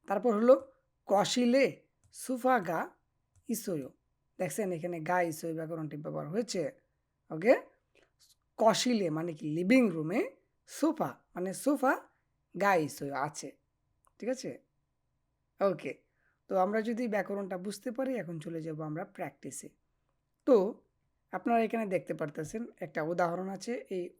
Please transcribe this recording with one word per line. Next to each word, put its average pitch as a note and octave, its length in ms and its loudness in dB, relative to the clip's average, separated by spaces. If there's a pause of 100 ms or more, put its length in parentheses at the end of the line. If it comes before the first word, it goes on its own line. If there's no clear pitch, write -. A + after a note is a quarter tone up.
তারপর G3+ 280 2
হলো, A#3+ 380 6 (340)
거실에 A#3+ 640 4 (540)
소파가 A#3+ 640 0 (640)
있어요। E3 360 -4 (500)
দেখছেন F#3 340 -4
এখানে E3+ 280 -6
গা F3+ 220 2
있어요 E3 320 -4
ব্যাকরণটি D#3+ 420 -6
ব্যবহার D3+ 320 -8
হয়েছে। F#3 440 -4 (580)
ওকে, F#3+ 300 4 (960)
거실에 G#3+ 520 4
মানে D#3+ 240 -4
কি? D3+ 140 -8
লিভিং F#3+ 420 6
রুমে, E3+ 400 -2 (360)
সোফা F3+ 480 -2 (200)
মানে F3+ 200 -4
সোফা, C4 460 0 (600)
গা G3 160 4
있어요 C#3+ 380 -2
আছে, C#3+ 380 -6 (640)
ঠিক G3+ 100 -6
আছে? A#3+ 300 -8 (1040)
ওকে, F3 340 -2 (540)
তো G3 80 -2
আমরা G3 240 2
যদি A#3 280 -4
ব্যাকরণটা G3 500 -4
বুঝতে G3+ 320 -8
পারি, C4 240 -4
এখন E3+ 240 -8
চলে E3 240 -8
যাব D#3+ 200 -8
আমরা D#3 220 -6
প্র্যাকটিসে। - 640 -12 (800)
তো A3+ 360 4 (500)
আপনারা A#3 280 2
এখানে A3+ 260 0
দেখতে F3+ 280 -2
পারতেছেন D#3+ 520 -6 (140)
একটা E3 220 -6
উদাহরণ F3 460 0
আছে, G3 420 -8
এই F3+ 300 -6